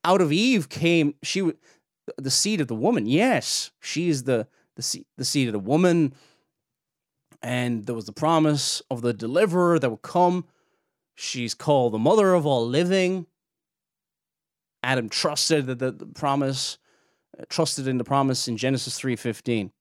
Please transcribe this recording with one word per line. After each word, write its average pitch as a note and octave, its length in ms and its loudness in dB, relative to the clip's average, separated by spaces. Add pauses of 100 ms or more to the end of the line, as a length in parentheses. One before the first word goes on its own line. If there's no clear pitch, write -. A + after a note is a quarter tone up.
Out F#3 160 4
of D#3 120 4
Eve G#3+ 360 2
came, E3 540 2
she - 200 -4
w-, E3+ 160 -2 (600)
the C3+ 140 -4
seed G#3 280 0
of C3+ 80 0
the A2+ 80 -6
woman. C#3+ 300 0
Yes, E3 720 0
she E3+ 300 -4
is C3+ 140 -2
the, A#2+ 240 0 (280)
the C3+ 60 -12
se-, - 240 -8 (100)
the C3 100 -8
seed C3 220 0
of G#2+ 60 -2
the G2+ 60 -2
woman. D#3 540 2 (1300)
And B2 440 -4
there A#2+ 100 -4
was G#2+ 100 -8
the G#2+ 60 -14
promise D#3 760 0
of A#2+ 140 -6
the A#2+ 100 2
deliverer E3+ 640 2
that C3+ 140 0
would G#2+ 100 -12
come. F3+ 440 2 (680)
She's - 400 -6
called B2+ 400 2
the A2 60 -2
mother F#3 340 4
of E3 120 2
all B2 220 2
living. F3+ 600 0 (1600)
Adam B2 260 0
trusted D3 560 0
the, B2+ 80 -4
the, B2+ 180 -2
the - 140 -14
promise, C#3 720 -4 (600)
uh, - 100 -16
trusted C#3+ 380 -2
in B2+ 100 -2
the B2 60 -2
promise C3+ 440 0
in A#2 80 -4
Genesis C3 440 -4
three B2+ 160 -2
fifteen. A2+ 640 -4